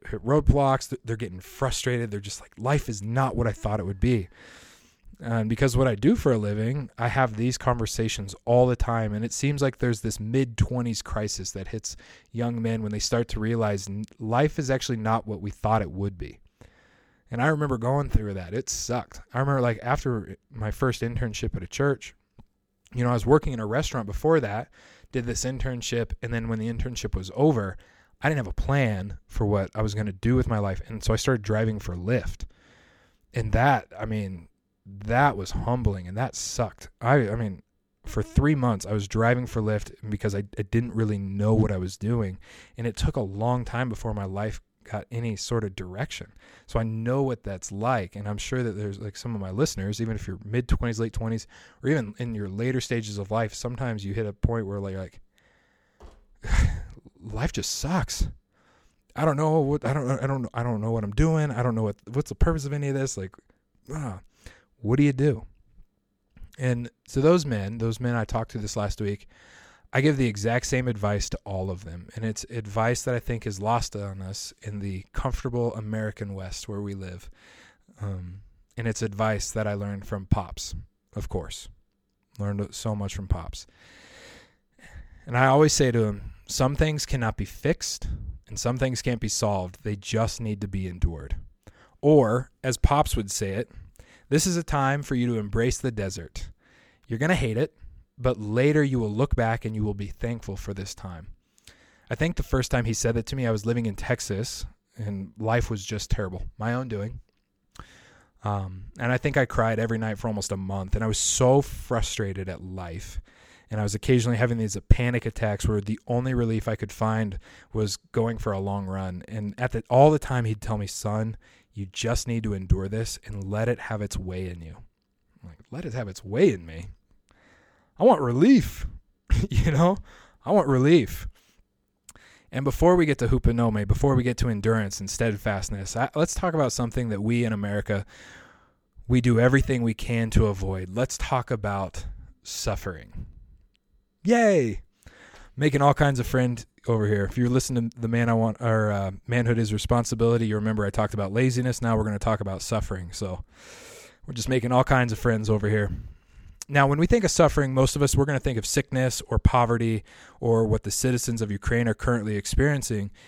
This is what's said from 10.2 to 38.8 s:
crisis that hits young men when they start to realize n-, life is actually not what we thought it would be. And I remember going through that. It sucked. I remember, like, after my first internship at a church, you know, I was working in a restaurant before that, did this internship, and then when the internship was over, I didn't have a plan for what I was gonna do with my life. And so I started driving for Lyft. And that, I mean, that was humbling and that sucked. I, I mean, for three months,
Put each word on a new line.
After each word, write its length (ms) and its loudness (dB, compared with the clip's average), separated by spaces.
crisis 500 -6
that 180 -10
hits 260 -8
young 300 -2
men 220 -2
when 80 -4
they 80 -4
start 300 0
to 100 -4
realize 480 0
n-, 180 -6
life 400 0
is 100 -4
actually 280 0
not 300 0
what 140 -8
we 80 -6
thought 320 0
it 100 -4
would 260 -4
be. 220 -12
And 120 -2
I 60 4
remember 300 2
going 320 0
through 240 2
that. 200 -8
It 140 -4
sucked. 540 -6
I 60 0
remember, 220 2
like, 200 2
after 540 -4
my 200 -6
first 320 0
internship 540 -4
at 80 -8
a 40 -10
church, 460 -2
you 100 -2
know, 80 2
I 20 4
was 120 0
working 280 6
in 60 -6
a 60 -4
restaurant 400 -2
before 340 2
that, 300 -4
did 140 -2
this 200 -4
internship, 760 -4
and 120 -4
then 140 -2
when 120 -2
the 120 -4
internship 440 -4
was 200 -6
over, 420 2
I 60 0
didn't 180 2
have 20 -6
a 60 -8
plan 640 0
for 180 -2
what 300 2
I 60 -2
was 120 0
gonna 180 -4
do 240 2
with 120 2
my 120 0
life. 280 -2
And 160 -10
so 100 2
I 20 4
started 260 0
driving 380 0
for 160 -6
Lyft. 500 -2
And 200 -2
that, 340 4
I 80 -6
mean, 420 -4
that 520 2
was 140 -6
humbling 560 0
and 100 -8
that 180 -2
sucked. 540 -6
I, 300 4
I 60 -2
mean, 260 -4
for 160 -2
three 340 4
months, 300 0